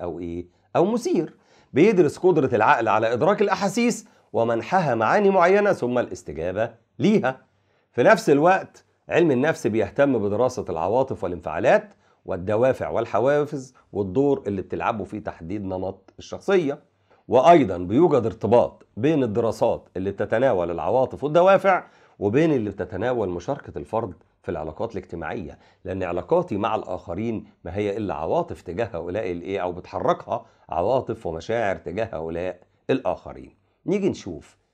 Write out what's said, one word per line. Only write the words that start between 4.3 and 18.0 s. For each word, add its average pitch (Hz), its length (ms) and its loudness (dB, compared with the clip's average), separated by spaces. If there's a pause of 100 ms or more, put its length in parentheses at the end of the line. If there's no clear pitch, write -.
ومنحها 117 640 0
معاني 160 340 4
معينة 190 440 4
ثم 123 260 -2
الاستجابة 92 760 -4 (260)
ليها. 143 420 2 (500)
في 117 120 0
نفس 214 260 4
الوقت 156 560 2 (240)
علم 156 220 2
النفس 131 360 0
بيهتم 110 520 2
بدراسة 104 500 -2
العواطف 98 540 -2
والانفعالات 90 680 0 (320)
والدوافع 98 640 -2
والحوافز 131 840 -2 (200)
والدور 127 540 0
اللي 101 140 -4
بتلعبه 95 420 -4
في 104 160 -10
تحديد 92 460 -10
نمط 92 540 -8
الشخصية. 151 600 -2 (480)
وأيضا 127 500 6
بيوجد 120 480 2